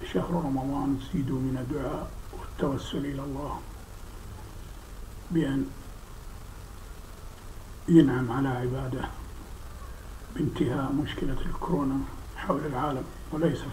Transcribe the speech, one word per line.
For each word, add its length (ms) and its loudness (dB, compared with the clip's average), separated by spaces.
شهر 180 2
رمضان. 540 2
زيدوا 260 2
من 220 2
الدعاء 500 -2
والتوسل 580 0
إلى 260 -2
الله 360 -4
بأن 340 4
ينعم 440 10
على 160 4
عباده 640 0
بانتهاء 560 2
مشكلة 540 0
الكورونا 540 2
حول 280 0
العالم، 380 0
وليس 280 4